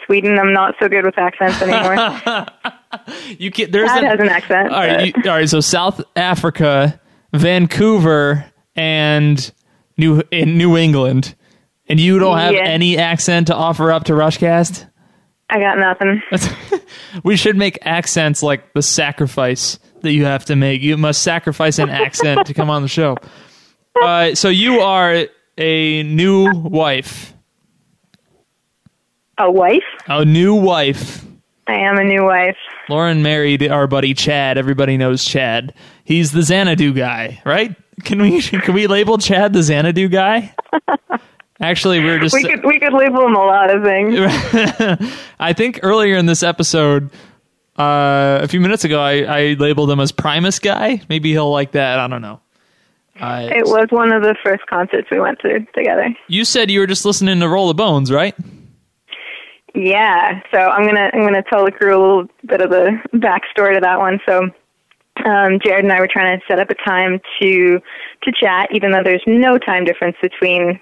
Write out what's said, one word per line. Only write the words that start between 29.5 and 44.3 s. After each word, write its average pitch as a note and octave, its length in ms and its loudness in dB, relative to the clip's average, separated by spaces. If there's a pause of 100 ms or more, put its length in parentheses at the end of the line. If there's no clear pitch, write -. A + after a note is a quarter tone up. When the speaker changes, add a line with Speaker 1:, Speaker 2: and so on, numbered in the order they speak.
Speaker 1:
wife? F#3+ 300 2 (240)
Speaker 2:
A D3+ 180 0
new E3+ 300 4
wife. E3+ 680 0 (440)
Speaker 1:
I - 140 -4
am G3 180 0
a G3 60 0
new G3 200 2
wife. F#3 320 0 (320)
Speaker 2:
Lauren D#3+ 340 0
married D3 460 0
our C#3+ 180 0
buddy C3+ 280 0
Chad. C#3 420 -2
Everybody C3+ 400 0
knows C3 260 0
Chad. B2+ 520 -4 (300)
He's D#3+ 280 0
the E3 100 0
Xanadu D#3 520 2
guy, A#2 500 -6
right? F#3+ 320 -2 (280)
Can G3+ 180 -2
we, C#4+ 180 2
<laughs> - 0 -
can F#3 320 -4
we G#3 140 2
label G#3 320 2
Chad G3 340 0
the F#3 100 2
Xanadu D#3+ 460 0
guy? G3 460 0 (520)
Speaker 1:
<laughs> - 540 -14
Speaker 2:
Actually, F3 400 0
we D#3 60 0
were E3 140 0
just D#3+ 140 0
Speaker 1:
We C4+ 100 0
could, - 200 -4
we D4+ 160 2
could C#4+ 140 0
label C4 320 2
him A3 80 2
a G3 100 2
lot F#3+ 240 4
of G3+ 140 2
things. G3+ 340 0
Speaker 2:
<laughs> G#3+ 1200 -2